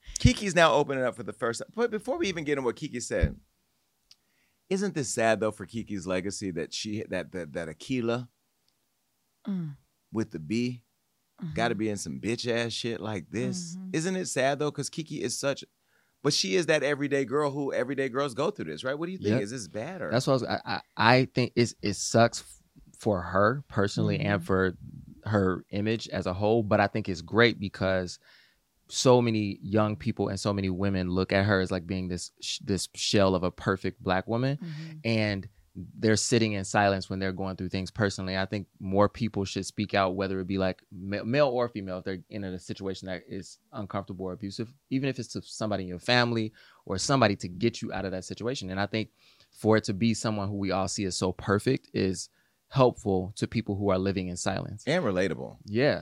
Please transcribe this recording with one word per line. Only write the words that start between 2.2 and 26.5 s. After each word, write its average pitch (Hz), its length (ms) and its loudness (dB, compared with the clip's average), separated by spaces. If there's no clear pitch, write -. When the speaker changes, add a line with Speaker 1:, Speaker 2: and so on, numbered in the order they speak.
Speaker 1:
even 165 160 -6
get 147 80 0
into 139 100 0
what 117 140 0
Kiki 123 240 -8
said, 85 340 -2
isn't 190 260 0
this 143 140 -2
sad, 113 320 4
though, 107 100 0
for 98 140 -10
Kiki's 98 420 -8
legacy 95 440 -2
that 82 220 -6
she, 104 360 -6
that, 85 240 -6
that, 82 200 -10
that 85 140 -6
Akilah 120 600 -4
Speaker 2:
Mm. 170 280 -4
Speaker 1:
with 107 200 -4
the 82 80 -8
B 120 420 -4
Speaker 2:
Mm-hmm. 160 100 -6
Speaker 1:
gotta 117 220 0
be 107 140 -2
in 104 80 -4
some 69 240 -8
bitch-ass 117 500 -2
shit 117 300 -6
like 101 280 -8
this? 165 460 -4
Speaker 2:
Mm-hmm. 185 180 -12
Speaker 1:
Isn't 170 220 -2
it 185 120 -4
sad, 139 300 0
though? 147 140 0
'Cause 143 180 -6
Kiki 156 320 -8
is 120 160 -4
such, 139 260 -2
but 143 100 4
she 190 220 2
is 175 120 4
that 151 140 4
everyday 139 440 2
girl 143 260 0
who 139 220 -4
everyday 127 360 0
girls 131 240 -2
go 147 160 0
through 113 220 -6
this, 76 140 -8
right? 135 120 -4
What 165 100 -6
do 185 40 -8
you 190 80 -8
think? 104 120 0
Speaker 3:
Yep. 120 100 4
Speaker 1:
Is 101 100 -6
this 120 160 -10
bad 143 340 -10
or? 87 80 -6
Speaker 3:
That's 120 160 2
what 147 60 4
I 135 40 6
was, 117 100 2
I, 110 200 -2
I, 110 160 -4
I 123 300 6
think 120 220 0
it's, 117 240 4
it 101 140 0
sucks - 440 4
f-, - 220 -20
for 98 240 0
her 101 460 2
personally 104 520 0
and 101 200 2
Speaker 2:
Mm-hmm. 85 60 -8
Speaker 3:
for 95 320 2
her 95 460 2
image 107 380 -2
as 92 160 -4
a 92 80 -2
whole, 107 300 2